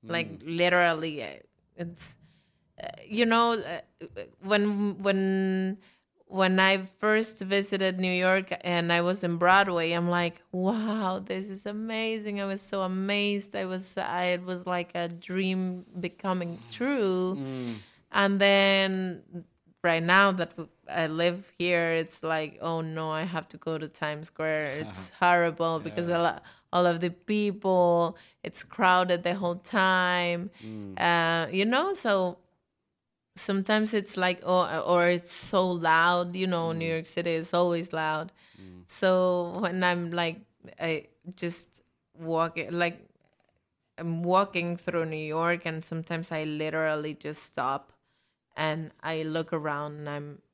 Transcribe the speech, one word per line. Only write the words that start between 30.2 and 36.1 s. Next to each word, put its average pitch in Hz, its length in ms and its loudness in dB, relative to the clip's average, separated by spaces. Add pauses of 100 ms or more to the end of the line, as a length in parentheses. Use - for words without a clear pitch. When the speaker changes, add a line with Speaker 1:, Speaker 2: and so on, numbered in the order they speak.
Speaker 2:
Mm. 107 340 -10
Speaker 1:
Uh, 165 540 2
you 185 140 2
know, 294 280 0
so 196 440 0 (1000)
sometimes 214 580 0
it's 202 240 -2
like, 180 280 0
oh, 180 420 2
or 175 220 4
it's 175 240 0
so 185 360 2
loud, 175 680 4